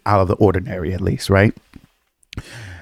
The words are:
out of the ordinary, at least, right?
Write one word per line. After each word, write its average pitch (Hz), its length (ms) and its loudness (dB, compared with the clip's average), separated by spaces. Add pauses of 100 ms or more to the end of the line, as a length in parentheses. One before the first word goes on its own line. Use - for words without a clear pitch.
out 101 140 2
of 92 80 2
the 104 80 0
ordinary, 92 580 0
at 90 60 -8
least, - 280 -4
right? 98 240 4 (1300)